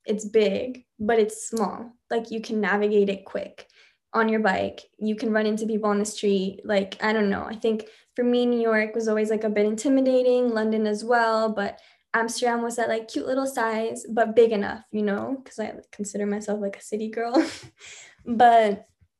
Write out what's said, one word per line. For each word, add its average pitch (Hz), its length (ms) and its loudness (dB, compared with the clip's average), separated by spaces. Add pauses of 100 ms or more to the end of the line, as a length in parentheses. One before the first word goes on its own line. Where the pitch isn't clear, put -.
It's 214 200 -4
big, 214 600 0 (120)
but 226 220 2
it's 214 300 -2
small. 226 420 -4 (180)
Like, 233 220 -4
you 226 100 -6
can 220 200 -4
navigate 208 480 2
it 190 160 -6
quick - 420 -12 (460)
on 220 160 2
your 220 100 2
bike. 190 420 0 (180)
You 214 180 -2
can 220 160 -2
run 214 120 2
into 214 220 -2
people 214 220 0
on 208 100 2
the 208 60 0
street. 196 580 -2
Like, 196 400 -2
I 214 80 2
don't 214 180 2
know. 196 140 -2
I 220 120 -10
think 220 340 -2 (260)
for 247 80 -2
me, 240 220 2
New 240 160 2
York 220 340 0
was 220 140 -2
always, 214 200 0
like, 220 140 -2
a 220 60 0
bit 208 160 2
intimidating, 254 840 2
London 220 380 0
as 214 160 -2
well, 226 480 2
but 202 280 -4 (340)
Amsterdam 233 480 -2
was 233 160 -6
that, 226 100 0
like, 226 220 -4
cute - 180 -6
little 269 180 -2
size, 226 640 -4
but 220 240 0
big 226 200 8
enough, 202 380 -4
you 214 120 -2
know, 220 400 -4
'cause - 160 -14
I - 220 -10 (100)
consider 202 340 -6
myself, 208 360 -4
like, 196 160 -6
a - 40 -20
city 214 280 -8
girl. 233 260 -4
<laughs> - 400 -2 (500)
But 226 640 6 (320)